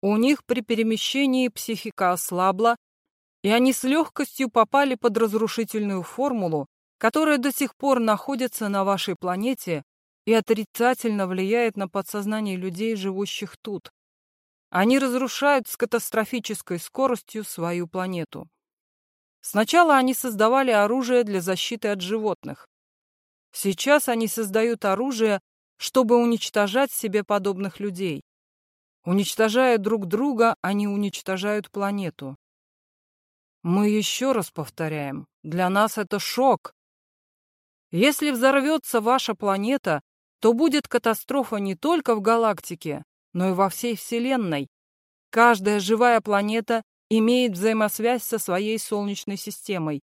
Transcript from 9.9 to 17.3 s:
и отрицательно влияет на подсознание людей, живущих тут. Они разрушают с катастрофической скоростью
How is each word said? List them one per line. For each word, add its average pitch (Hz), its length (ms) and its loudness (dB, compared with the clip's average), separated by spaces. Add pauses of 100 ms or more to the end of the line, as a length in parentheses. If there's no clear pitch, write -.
и 214 80 2
отрицательно 220 920 0
влияет 202 480 0
на 196 140 -6
подсознание 208 680 -4
людей, 190 400 -4
живущих 196 600 -6
тут. - 340 -12 (760)
Они 214 280 2
разрушают 262 680 0
с - 100 -12
катастрофической 220 1040 -4
скоростью 240 640 -4